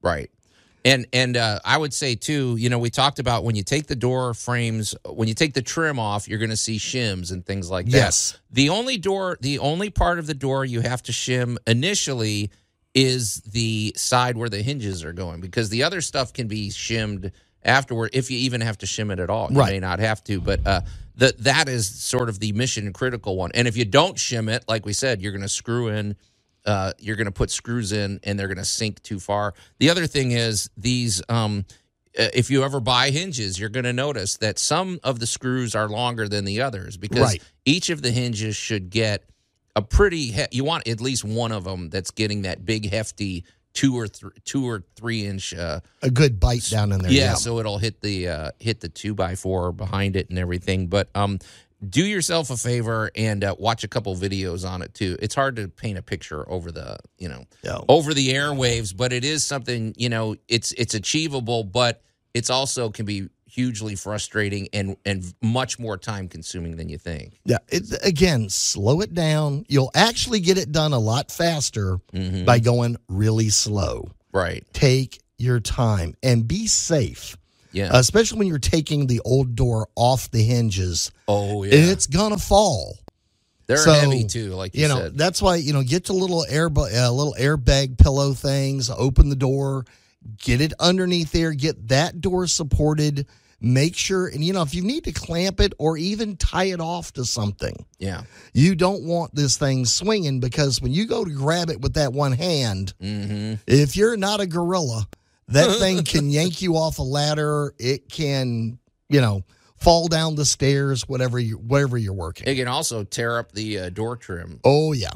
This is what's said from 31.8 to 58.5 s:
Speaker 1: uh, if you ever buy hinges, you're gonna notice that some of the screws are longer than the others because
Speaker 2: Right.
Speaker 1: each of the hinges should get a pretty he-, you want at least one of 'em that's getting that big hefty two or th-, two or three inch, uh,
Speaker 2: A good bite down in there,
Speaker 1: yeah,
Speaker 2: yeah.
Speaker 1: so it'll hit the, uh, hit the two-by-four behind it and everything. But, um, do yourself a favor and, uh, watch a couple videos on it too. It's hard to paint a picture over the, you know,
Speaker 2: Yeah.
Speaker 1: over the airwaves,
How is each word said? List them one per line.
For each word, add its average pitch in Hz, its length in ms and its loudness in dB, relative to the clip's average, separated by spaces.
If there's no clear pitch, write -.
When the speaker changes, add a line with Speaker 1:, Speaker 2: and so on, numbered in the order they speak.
Speaker 1:
uh, 110 160 2
if 120 160 2
you 135 140 4
ever 135 160 -2
buy 127 300 2
hinges, 127 480 -4
you're 107 100 -6
gonna 123 240 -4
notice 123 460 -4
that 107 200 -2
some 180 460 -2
of 127 160 -2
the 117 60 -6
screws 127 480 -4
are 107 140 0
longer 113 400 -2
than 101 160 -2
the 101 180 -2
others 110 340 -6
because 98 240 -2
Speaker 2:
Right. 107 220 4
Speaker 1:
each 170 260 2
of 151 120 -4
the 123 80 -2
hinges 113 460 -2
should 95 340 -6
get 107 340 0
a 214 80 0
pretty 170 500 2
he-, 135 200 -2
you 127 120 0
want 156 240 -2
at 113 120 -4
least 127 240 -2
one 110 280 -2
of 95 140 -6
'em 90 240 -8
that's 95 200 -6
getting 104 320 -2
that 92 220 -6
big 104 260 -4
hefty 98 540 -6
two 135 200 2
or 113 140 -4
th-, - 240 -18
two 135 200 -4
or 110 160 -6
three 110 300 -4
inch, 95 280 -8
uh, 82 260 -6
Speaker 2:
A 135 100 0
good 123 300 4
bite 123 300 2
down 104 220 2
in 92 100 0
there, 90 100 4
Speaker 1:
yeah, 87 120 8
Speaker 2:
yeah. 92 100 2
Speaker 1:
so 117 240 -2
it'll 107 180 -4
hit 107 240 -4
the, 95 260 -4
uh, 78 320 -6
hit 113 220 -4
the - 80 -10
two-by-four 92 840 -4
behind 95 440 -2
it - 140 -2
and 90 80 -4
everything. 90 480 -2
But, 95 280 0
um, 101 240 0
do 98 160 2
yourself 175 460 -2
a 127 80 -6
favor 113 580 -2
and, 107 300 -2
uh, 98 140 -2
watch 113 260 -2
a 104 40 -10
couple 104 280 -4
videos 92 500 -4
on 92 140 -8
it - 140 -12
too. 90 260 -4
It's 107 140 -6
hard 135 220 0
to 101 120 -8
paint 101 300 -8
a - 40 -10
picture - 480 -10
over 85 220 -6
the, 65 240 -12
you 90 100 -10
know, 64 160 -12
Speaker 2:
Yeah. - 240 -6
Speaker 1:
over 156 280 6
the 135 180 2
airwaves, 127 640 0